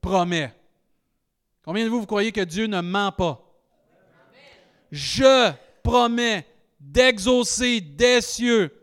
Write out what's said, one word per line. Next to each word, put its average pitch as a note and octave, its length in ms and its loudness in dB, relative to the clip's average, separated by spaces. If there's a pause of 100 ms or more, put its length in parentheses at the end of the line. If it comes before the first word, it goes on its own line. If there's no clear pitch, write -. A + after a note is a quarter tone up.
promets. » F3 540 -2 (1080)
Combien G#3 200 -4
de A3+ 60 -2
vous, A#3+ 100 -2
vous G#3 60 -10
croyez G#3 260 -2
que G#3+ 80 -4
Dieu F#3 260 -4
ne G3+ 140 -4
ment F#3+ 320 -4
pas ? « E3+ 320 -6 (1500)
Je A#3+ 600 2 (300)
promets A#3 640 0 (340)
d'exaucer A#3+ 1000 0
des A#3 400 2
cieux A3+ 500 0 (100)